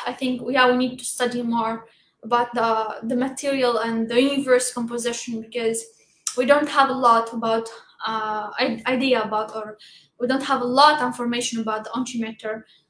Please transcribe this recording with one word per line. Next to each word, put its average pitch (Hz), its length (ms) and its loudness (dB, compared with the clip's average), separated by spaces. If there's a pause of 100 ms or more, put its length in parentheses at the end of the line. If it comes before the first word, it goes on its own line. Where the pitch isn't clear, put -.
I 247 60 -6
think, 254 340 -4
yeah, 254 240 4
we 247 60 4
need 254 220 0
to - 60 -12
study 240 380 -2
more 226 440 -2 (360)
about 240 320 0
the, 220 420 0 (120)
the 247 80 0
material 262 640 0
and 226 300 -2
the 240 120 2
universe 269 540 2
composition, 233 680 -4
because 226 440 -4 (520)
we 254 80 0
don't 294 240 4
have 269 220 4
a - 20 -2
lot 233 400 4
about, 226 360 -2 (380)
uh, 214 520 -4
i-, 233 280 0
idea 247 360 2
about, 214 340 -4
or 214 220 -10 (420)
we 247 60 -2
don't 269 180 0
have 269 160 0
a 247 40 -4
lot 285 360 6
of 247 60 0
information 240 540 -4
about 214 240 -4
the - 60 -14
antimatter. 226 720 -6 (280)